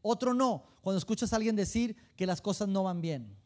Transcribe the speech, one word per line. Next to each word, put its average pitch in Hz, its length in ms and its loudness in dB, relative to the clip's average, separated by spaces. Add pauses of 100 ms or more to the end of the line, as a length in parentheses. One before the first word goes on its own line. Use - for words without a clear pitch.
Otro 247 320 0
no, 247 300 2 (180)
cuando 190 160 0
escuchas 220 340 0
a 226 60 0
alguien 220 180 2
decir 220 400 0 (220)
que 185 80 -2
las 180 160 -2
cosas 202 260 -2
no 190 160 2
van 180 160 -2
bien. 131 460 -6